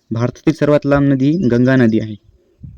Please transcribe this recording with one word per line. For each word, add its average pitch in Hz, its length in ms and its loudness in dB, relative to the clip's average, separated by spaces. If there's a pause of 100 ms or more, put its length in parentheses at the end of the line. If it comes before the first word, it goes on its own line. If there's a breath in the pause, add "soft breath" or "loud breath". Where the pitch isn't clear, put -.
(100)
भारतातील 120 420 -4
सर्वात 147 340 0
लांब 139 260 2
नदी 139 360 0
गंगा 123 280 2
नदी 113 240 2
आहे. 110 140 -12 (640)